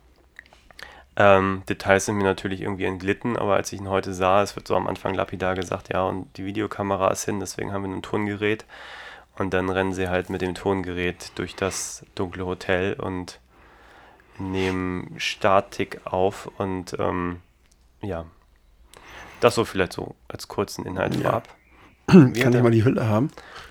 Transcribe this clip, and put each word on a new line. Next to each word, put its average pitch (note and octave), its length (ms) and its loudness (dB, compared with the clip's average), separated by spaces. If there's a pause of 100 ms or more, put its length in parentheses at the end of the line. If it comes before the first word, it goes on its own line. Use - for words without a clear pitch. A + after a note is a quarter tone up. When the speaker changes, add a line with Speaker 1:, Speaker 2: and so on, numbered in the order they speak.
(1160)
Speaker 1:
Ähm, G2 520 6
Details G2 380 2
sind A2 120 0
mir G2+ 60 2
natürlich F#2+ 380 0
irgendwie G2 240 -4
entglitten, F#2+ 520 -4
aber G2+ 180 2
als - 180 0
ich G2 60 -12
ihn G2 100 -8
heute F#2+ 240 -2
sah, F#2 300 4
es F#2+ 120 -6
wird - 120 -12
so - 80 0
am F#2+ 120 0
Anfang F#2+ 280 -4
lapidar F#2 400 -2
gesagt, F#2+ 360 -6
ja, F#2+ 120 0
und F#2+ 240 -4 (100)
die G2 80 -10
Videokamera G2 640 -2
ist - 160 -2
hin, G#2 140 -4
deswegen G2+ 340 -8
haben G2 100 -4
wir G2 60 -6
ein F#2+ 140 -8
Tongerät. G#2 640 -2 (680)
Und G2 200 -2
dann F#2 140 2
rennen F#2+ 240 2
sie F#2 160 -2
halt F#2 200 0
mit F#2 140 -2
dem F#2 100 -2
Tongerät F2+ 840 -2
durch F2+ 200 -6
das - 580 -6
dunkle F#2 320 -6
Hotel F#2 480 -2
und F#2 460 -8 (1040)
nehmen F#2 760 -2
Statik - 880 0
auf F#2+ 520 0
und, F#2+ 400 -4
ähm, F2+ 440 -2 (600)
ja. E2+ 240 -6 (1160)
Das A#2+ 140 6
so A2 100 0
vielleicht F#2 260 -2
so - 240 -10 (140)
als - 180 -12
kurzen - 380 -6
Inhalt F#2+ 300 -2
Speaker 2:
Ja. C3 60 -2
Speaker 1:
vorab. - 280 -2 (300)
Speaker 2:
<clears throat> - 280 -18
Kann C3 260 10
Speaker 1:
Wie A#2+ 120 2
hat B2 60 6
Speaker 2:
ich B2 40 4
Speaker 1:
er B2 80 4
Speaker 2:
mal A#2 80 6
die A2+ 140 4
Hülle C3+ 240 2
haben? A2+ 220 2 (400)